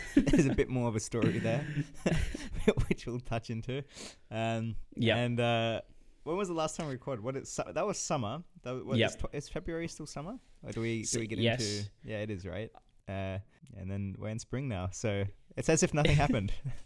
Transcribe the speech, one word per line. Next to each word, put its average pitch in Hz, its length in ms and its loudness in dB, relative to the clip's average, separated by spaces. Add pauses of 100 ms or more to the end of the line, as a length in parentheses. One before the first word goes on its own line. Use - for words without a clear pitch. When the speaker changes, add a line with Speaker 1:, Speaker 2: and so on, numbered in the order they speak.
Speaker 1:
<laughs> - 140 0
there's 233 300 8
a 131 80 4
bit - 140 4
more 120 200 0
of 110 80 0
a 110 40 0
story - 380 2
there, 113 260 0 (400)
<laughs> 160 100 4 (720)
which - 180 -2
we'll 123 140 -4
touch - 300 -4
into. 123 320 -4 (480)
Um, 113 460 -2 (200)
Speaker 2:
Yep. 113 200 6
Speaker 1:
and, 120 240 2
uh, 113 400 2 (440)
when 165 140 -2
was 202 100 -2
the 175 60 -4
last 160 220 -2
time 170 100 -4
we 143 60 -4
recorded? 127 300 -6
What, 135 140 -4
it's - 140 -10
su-, - 200 -2
that 165 160 -2
was 196 120 -2
summer. 139 440 0 (200)
That 123 100 -6
was, 123 120 -6
what, 123 140 0
Speaker 2:
Yep. 110 120 6
Speaker 1:
is - 60 -10
tw-, - 180 -4
is 143 140 -8
February 165 400 -6
still 156 180 -12
summer? 170 300 -10 (260)
Or 127 100 -8
do 117 80 -4
we, 113 180 0
do 110 40 -4
Speaker 2:
S-, - 140 -2
Speaker 1:
we 113 100 -2
get 107 120 -4
Speaker 2:
yes. 117 220 4 (180)
Speaker 1:
into? 104 120 -6 (140)
Yeah, 107 140 -6
it 107 120 -4
is, 95 160 -6
right? 92 240 -6 (380)
Uh, 95 300 -4 (380)
and 92 140 -8
then 98 280 -4
we're 104 100 -6
in 113 100 -6
spring 131 300 -4
now, 92 240 -2
so 101 320 0 (320)
it's - 120 -2
as 160 140 6
if 180 120 4
nothing 147 220 6
happened. 127 420 4
<laughs> - 40 -4 (240)